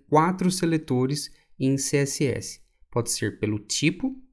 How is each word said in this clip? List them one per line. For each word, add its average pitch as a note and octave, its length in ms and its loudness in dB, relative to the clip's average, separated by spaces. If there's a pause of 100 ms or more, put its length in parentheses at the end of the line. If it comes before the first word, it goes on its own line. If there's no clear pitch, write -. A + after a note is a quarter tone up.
quatro F3+ 420 2
seletores D3 800 0 (260)
em C3+ 220 2
C C#3 200 0
S C#3 280 0
S. - 340 -4 (300)
Pode A#2 220 -2
ser - 260 -4
pelo G#2 220 -2
tipo - 600 -2 (120)